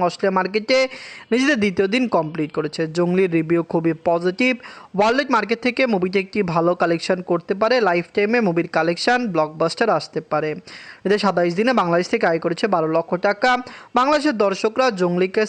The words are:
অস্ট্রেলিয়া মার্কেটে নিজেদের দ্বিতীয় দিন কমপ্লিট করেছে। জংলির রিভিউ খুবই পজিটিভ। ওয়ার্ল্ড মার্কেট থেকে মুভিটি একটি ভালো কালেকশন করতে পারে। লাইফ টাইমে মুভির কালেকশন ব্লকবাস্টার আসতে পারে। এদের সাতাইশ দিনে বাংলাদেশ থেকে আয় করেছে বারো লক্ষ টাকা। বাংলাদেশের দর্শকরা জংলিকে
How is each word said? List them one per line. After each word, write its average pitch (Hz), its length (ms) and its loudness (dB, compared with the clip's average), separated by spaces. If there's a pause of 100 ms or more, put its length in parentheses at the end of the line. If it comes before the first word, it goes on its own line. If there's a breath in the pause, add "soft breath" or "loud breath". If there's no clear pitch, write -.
অস্ট্রেলিয়া 190 320 -2
মার্কেটে 208 400 0 (540 loud breath)
নিজেদের 262 300 2
দ্বিতীয় 196 320 2
দিন 254 100 0 (120)
কমপ্লিট 156 400 -2
করেছে। 151 260 -4 (140)
জংলির 180 420 2
রিভিউ 165 240 0 (100)
খুবই 165 220 0 (140)
পজিটিভ। 180 440 2 (440 loud breath)
ওয়ার্ল্ড 240 400 2
মার্কেট 214 300 -2
থেকে 247 160 0 (120)
মুভিটি 185 300 0
একটি 208 160 -4 (140)
ভালো 170 160 2 (120)
কালেকশন 170 360 0 (120)
করতে 175 300 -2
পারে। 226 160 2 (120)
লাইফ 175 260 0
টাইমে 214 240 2 (100)
মুভির 170 280 0
কালেকশন 170 420 0 (160)
ব্লকবাস্টার 160 540 0 (100)
আসতে - 220 -10 (100)
পারে। 151 200 -2 (560 loud breath)
এদের 202 180 2
সাতাইশ 175 340 2
দিনে 233 220 2
বাংলাদেশ 175 320 2
থেকে 220 200 0
আয় 165 120 0
করেছে 170 200 -4 (100)
বারো 160 220 2
লক্ষ 165 140 -2 (180)
টাকা। 202 220 2 (480 loud breath)
বাংলাদেশের 277 460 2
দর্শকরা 220 420 0 (140)
জংলিকে 185 480 0